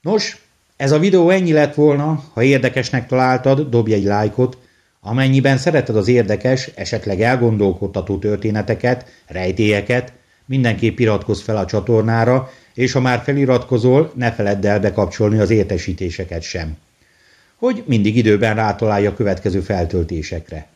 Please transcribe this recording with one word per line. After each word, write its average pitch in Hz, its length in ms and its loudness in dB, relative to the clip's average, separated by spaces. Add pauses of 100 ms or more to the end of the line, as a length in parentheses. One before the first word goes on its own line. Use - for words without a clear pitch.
Nos, 202 360 -4 (400)
ez 139 160 0
a 151 60 4
videó 180 320 4
ennyi 185 220 2
lett 147 220 2
volna. 147 580 2
Ha 117 100 0
érdekesnek 131 640 0
találtad, 127 540 2
dobj 117 320 0
egy 101 120 0
lájkot. 104 540 0 (420)
Amennyiben 135 560 2
szereted 131 400 0
az 101 120 2
érdekes, 123 680 0
esetleg 98 460 -6
elgondolkodtató 101 960 0
történeteket, 107 880 -2 (200)
rejtélyeket, 104 880 -2 (380)
mindenképp 113 480 0
iratkozz 107 420 0
fel 110 160 -4
a 95 100 -2
csatornára, 113 840 0 (240)
és 123 180 -2
ha 135 80 0
már 123 220 0
feliratkozol, 127 920 2
ne 120 180 -2
feledd 101 340 -2
el 104 140 2
bekapcsolni 104 580 0
az 101 120 2
értesítéseket 87 920 -4
sem, 80 340 -8 (800)
hogy 240 300 -2
mindig 110 300 2
időben 107 380 2
rátalálj 104 520 0
a 98 80 -2
következő 98 460 -2
feltöltésekre. 82 1160 -6